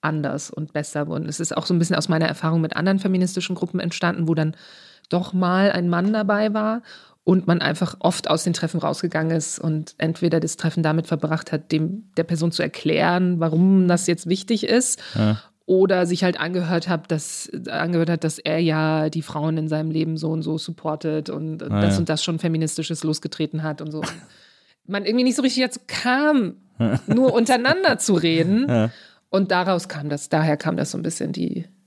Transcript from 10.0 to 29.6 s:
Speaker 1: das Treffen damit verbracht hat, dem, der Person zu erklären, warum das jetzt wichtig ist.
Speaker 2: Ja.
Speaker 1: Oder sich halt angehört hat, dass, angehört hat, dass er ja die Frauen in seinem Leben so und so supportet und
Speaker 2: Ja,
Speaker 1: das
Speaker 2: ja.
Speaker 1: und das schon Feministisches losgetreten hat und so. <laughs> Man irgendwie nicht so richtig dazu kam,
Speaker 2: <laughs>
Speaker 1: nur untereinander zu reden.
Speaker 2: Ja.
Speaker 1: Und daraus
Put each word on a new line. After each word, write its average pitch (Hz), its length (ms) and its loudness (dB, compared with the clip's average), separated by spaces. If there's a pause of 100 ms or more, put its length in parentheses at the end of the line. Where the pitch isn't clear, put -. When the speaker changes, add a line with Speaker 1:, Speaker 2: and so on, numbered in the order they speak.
Speaker 1:
das 160 160 -4
Treffen 165 260 -2
damit 160 240 2
verbracht 160 460 -2
hat, 156 200 -6
dem, 165 440 -2
der 165 80 0
Person 165 260 0
zu - 120 -4
erklären, 170 760 0
warum 180 480 4
das 175 180 2
jetzt 170 220 -2
wichtig 196 360 0
ist. - 380 0 (120)
Speaker 2:
Ja. 107 240 2 (280)
Speaker 1:
Oder 185 400 4
sich 180 180 0
halt 180 160 0
angehört 170 480 -2
hat, 165 240 -2
dass, - 360 -6 (200)
angehört 165 420 0
hat, 165 140 0
dass 156 160 -2
er 156 180 0
ja 156 500 2
die 156 140 -4
Frauen 160 340 -2
in 156 120 -2
seinem 156 240 -2
Leben 160 240 0
so 156 140 -2
und 160 120 -2
so 160 160 -2
supportet 156 720 -6
und 156 320 -8
Speaker 2:
Ja, - 60 -10
Speaker 1:
das - 260 2
Speaker 2:
ja. 95 60 2
Speaker 1:
und 165 80 -2
das 156 160 0
schon 165 160 -2
Feministisches 160 640 -2
losgetreten 156 580 -4
hat 151 180 -6
und 151 120 -10
so. 156 80 -8 (440)
<laughs> - 420 -20
Man 202 180 -4
irgendwie 247 200 2
nicht 247 120 2
so 285 60 -2
richtig 254 200 0
dazu 254 240 -4
kam, 262 680 0 (240)
Speaker 2:
<laughs> 117 280 0
Speaker 1:
nur 240 280 4
untereinander 262 640 4
zu - 160 2
reden. 170 540 2
Speaker 2:
Ja. 117 220 2 (380)
Speaker 1:
Und 196 240 2
daraus 180 360 0